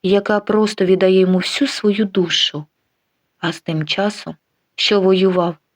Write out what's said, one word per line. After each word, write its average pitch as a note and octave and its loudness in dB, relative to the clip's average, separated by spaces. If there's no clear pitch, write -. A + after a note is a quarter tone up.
яка G3+ 0
просто G#3 0
віддає F#3 4
йому F#3 2
всю C4+ -2
свою G#3 0
душу. E3+ -2
А E3 -4
з D#3+ -12
тим D#3 -4
часом, G3 -4
що G3+ 0
воював, F#3 2